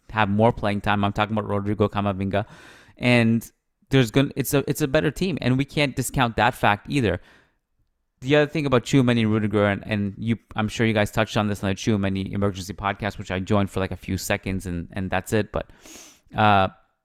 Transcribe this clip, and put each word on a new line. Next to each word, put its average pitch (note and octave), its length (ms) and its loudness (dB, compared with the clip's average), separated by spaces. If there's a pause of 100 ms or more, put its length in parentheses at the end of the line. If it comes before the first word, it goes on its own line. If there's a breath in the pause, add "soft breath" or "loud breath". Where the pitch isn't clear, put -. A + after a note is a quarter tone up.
have G#2+ 200 0
more A2 240 4
playing G2+ 280 -2
time. G#2 220 0
I'm G2+ 100 0
talking G#2+ 240 0
about G#2 100 -4
Rodrigo, G2+ 400 0
Camavinga, G2 580 -2 (520 loud breath)
and A#2 540 2 (380)
there's C3 200 4
gonna, C#3 260 2
it's - 180 -4
a, C#3 140 2
it's - 140 -2
a D3+ 60 0
better D#3 240 2
team, F3+ 300 -4
and B2+ 160 2
we C#3 80 0
can't C#3+ 300 -2
discount B2+ 420 -2
that A#2 180 2
fact G#2 340 0
either. G#2+ 320 0 (1000 soft breath)
The C3+ 160 2
other D3 120 2
thing D#3+ 160 -2
about B2+ 200 2
Tchouaméni A#2+ 380 4
and G#2+ 80 2
Rudiger, G#2+ 340 2
and, G2+ 200 0
and G2+ 320 -4
you, A2+ 200 -2 (180)
I'm G#2+ 140 -2
sure A2+ 180 0
you A2 60 2
guys G#2 180 2
touched - 240 -2
on G#2 120 0
this G2+ 140 -4
on G2+ 80 -2
the F#2+ 60 0
Tchouaméni G2 560 0
emergency G2 420 -4
podcast, G2+ 440 -6
which G2+ 140 -10
I F#2 80 -2
joined G2 300 0
for, F#2+ 120 -4
like, F#2+ 100 -4
a F2+ 60 -10
few - 200 -6
seconds, F#2+ 480 -4
and, F2 280 -8
and F#2+ 180 -6
that's F#2 220 -4
it. G#2 180 0
But, - 180 -6 (640 loud breath)
uh, G2+ 340 4 (360)